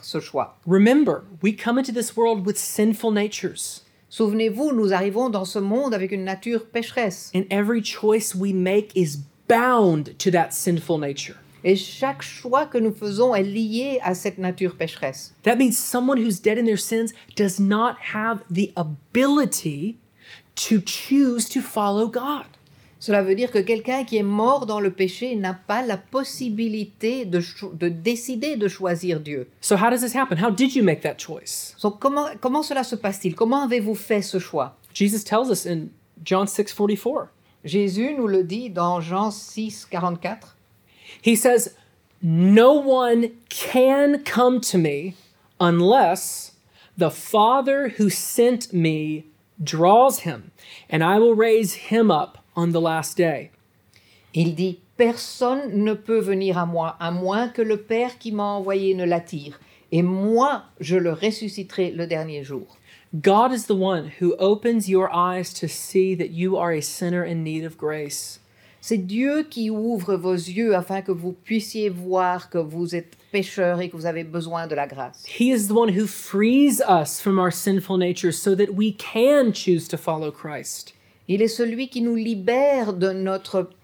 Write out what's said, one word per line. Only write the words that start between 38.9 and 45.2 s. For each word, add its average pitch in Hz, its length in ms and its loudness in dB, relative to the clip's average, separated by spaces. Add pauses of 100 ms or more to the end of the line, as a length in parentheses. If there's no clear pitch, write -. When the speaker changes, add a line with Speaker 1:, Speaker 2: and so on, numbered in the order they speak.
Speaker 1:
Jean 185 300 -2
six 214 560 -10
quarante-quatre. 175 720 -6 (640)
Speaker 2:
He 226 120 6
says, 240 400 4 (480)
"No 202 580 8
one 247 480 4 (200)
can 277 720 4
come 247 380 2
to - 180 0
me 160 340 -2 (460)